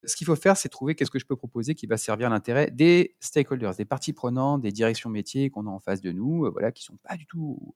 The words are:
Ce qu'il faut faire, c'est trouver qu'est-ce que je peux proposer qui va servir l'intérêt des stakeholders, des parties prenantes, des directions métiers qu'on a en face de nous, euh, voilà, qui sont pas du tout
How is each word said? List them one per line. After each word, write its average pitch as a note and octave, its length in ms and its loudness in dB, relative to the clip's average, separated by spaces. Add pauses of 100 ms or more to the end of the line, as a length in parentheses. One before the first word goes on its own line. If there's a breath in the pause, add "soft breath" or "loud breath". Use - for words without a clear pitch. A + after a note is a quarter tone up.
Ce - 120 -4
qu'il D#3 120 -4
faut E3 80 6
faire, F#3+ 220 6
c'est - 120 -6
trouver C#3+ 240 -4
qu'est-ce C#3 180 0
que C3 80 -2
je - 60 -6
peux C#3 100 -4
proposer A#2+ 380 -6
qui G#3 140 -8
va A2+ 100 0
servir A2 320 -2
l'intérêt A#2+ 420 2
des E3+ 480 6
stakeholders, B2 560 -2
des G#2 100 -4
parties C3+ 280 -6
prenantes, C3 480 0
des G#2 100 -2
directions A2+ 380 0
métiers A#2+ 400 -2
qu'on G#2 160 -8
a G#2 60 -6
en F#2+ 80 -10
face G2 220 -4
de F#2 100 -4
nous, C#3 340 -2
euh, G#2 40 0
voilà, A2 220 -2
qui - 120 -20
sont - 140 -20
pas - 200 -10
du D#3 80 -16
tout D#3 500 -10